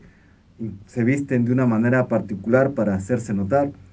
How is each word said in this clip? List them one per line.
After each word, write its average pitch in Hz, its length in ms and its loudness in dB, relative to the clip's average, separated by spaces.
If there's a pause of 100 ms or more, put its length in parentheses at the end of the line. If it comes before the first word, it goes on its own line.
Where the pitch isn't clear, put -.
(840)
se - 180 -4
visten 131 440 0
de 123 60 0
una 127 120 2
manera 120 420 2
particular 110 680 0
para 101 220 0
hacerse 113 380 -4
notar 127 400 0 (200)